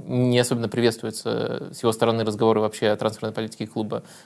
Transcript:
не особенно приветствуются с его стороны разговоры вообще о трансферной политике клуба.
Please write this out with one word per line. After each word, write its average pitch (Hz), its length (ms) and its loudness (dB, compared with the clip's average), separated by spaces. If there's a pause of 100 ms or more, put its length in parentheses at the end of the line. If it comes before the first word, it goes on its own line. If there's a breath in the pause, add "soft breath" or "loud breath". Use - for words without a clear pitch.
не 123 300 2
особенно 117 320 0
приветствуются 113 1040 -2
с - 80 -14
его 117 100 4
стороны 113 320 2
разговоры 110 360 4
вообще 107 300 0
о 104 60 2
трансферной 110 380 -4
политике 110 320 -8
клуба. 110 380 -6 (220 loud breath)